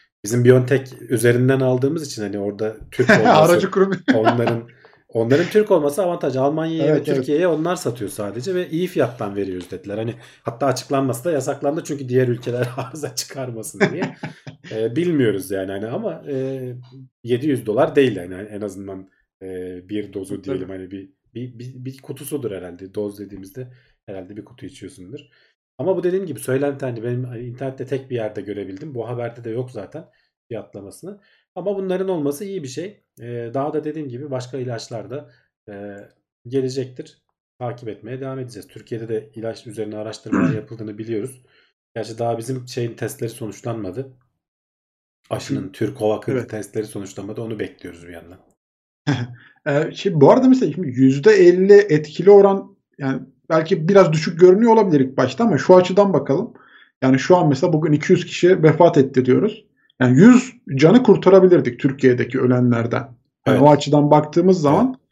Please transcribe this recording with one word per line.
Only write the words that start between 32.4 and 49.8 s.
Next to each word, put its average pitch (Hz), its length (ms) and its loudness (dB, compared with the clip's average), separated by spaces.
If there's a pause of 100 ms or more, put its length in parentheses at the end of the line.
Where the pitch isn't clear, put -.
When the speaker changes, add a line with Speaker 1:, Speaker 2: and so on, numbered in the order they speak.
Speaker 1:
iyi 196 180 -10
bir 131 60 -12
şey. 170 360 -12 (160)
Ee, 117 340 -10
daha 143 180 -4
da 151 120 -4
dediğim 151 240 -8
gibi 131 220 -12
başka 127 280 -8
ilaçlar 113 520 -10
da, 147 200 -14 (380)
e, 101 280 -16 (520)
gelecektir. 131 720 -6 (360)
Takip 117 300 -10
etmeye 113 320 -12
devam 135 180 -10
edeceğiz. - 300 -14
Türkiye'de 110 400 -12
de 107 260 -6
ilaç 110 320 -10
üzerine 107 300 -10
araştırmalar 110 540 -4
Speaker 2:
<clears throat> - 40 -4
Speaker 1:
yapıldığını 107 440 -12
biliyoruz. 113 440 -8 (540)
Gerçi 113 220 -10
daha 117 200 -4
bizim 123 300 -10
şeyin 120 280 -8
testleri 113 340 -8
sonuçlanmadı. 110 840 -10 (1160)
Aşının, - 380 -6
Speaker 2:
Hı. - 40 -18
Speaker 1:
Türk - 260 -6
Kovak'ın 107 340 -2
Speaker 2:
Evet. 120 180 -4
Speaker 1:
testleri 107 360 -8
sonuçlanmadı. 104 560 -12
Onu 113 160 -10
bekliyoruz 87 500 -14
bir 87 40 -18
yandan. 85 260 -20 (680)
Speaker 2:
<laughs> 127 320 -4 (300)
Ee, 147 260 0